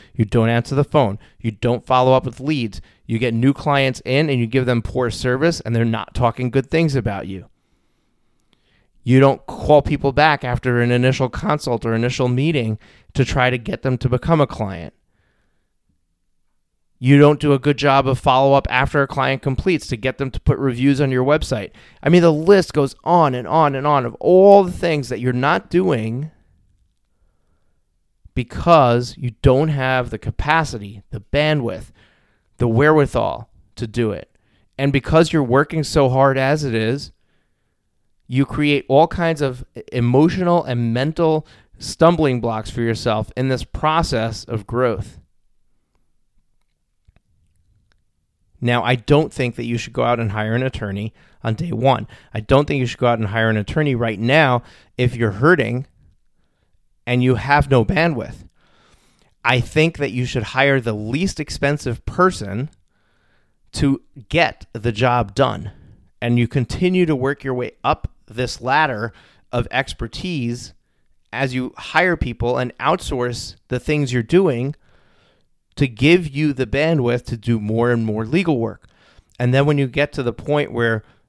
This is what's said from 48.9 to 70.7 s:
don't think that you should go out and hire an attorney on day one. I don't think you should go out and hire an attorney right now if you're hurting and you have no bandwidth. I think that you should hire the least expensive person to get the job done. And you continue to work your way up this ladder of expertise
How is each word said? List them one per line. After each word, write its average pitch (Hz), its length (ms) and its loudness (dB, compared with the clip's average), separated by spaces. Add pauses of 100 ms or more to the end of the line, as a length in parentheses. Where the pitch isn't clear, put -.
don't 143 360 2
think 123 240 -6
that 120 80 -10
you 117 140 -4
should 113 140 -12
go 127 100 -4
out 120 160 0
and 107 140 -4
hire 110 220 -4
an 127 100 -2
attorney 104 500 -8 (300)
on 113 100 -2
day 175 160 -8
one. 120 380 0 (260)
I 113 60 -6
don't 143 260 2
think 143 140 -2
you 123 60 -2
should - 120 -8
go 127 80 0
out 120 120 2
and 110 100 -4
hire 113 200 0
an 110 80 2
attorney 139 380 -2
right 113 240 -4
now 127 440 2 (340)
if 123 180 0
you're 113 160 0
hurting 127 560 0 (1200)
and 123 160 0
you 127 140 2
have 139 340 2
no 120 140 4
bandwidth. 151 640 -2 (960)
I 123 160 2
think 156 380 0
that 139 120 -2
you 123 160 -4
should 123 160 -4
hire 135 380 0
the 113 120 -4
least 120 460 -4
expensive 143 640 -4
person 143 640 -2 (1040)
to 139 300 -2 (260)
get - 440 -2
the 113 200 -4
job 120 440 0
done. 113 340 -2 (500)
And 120 160 0
you 120 120 2
continue 180 580 0
to 156 80 0
work 135 300 -4
your 131 100 -4
way 123 180 -6 (120)
up - 260 -2 (160)
this 117 340 -8
ladder 123 520 -2 (400)
of 123 180 -2
expertise 123 1040 -6 (580)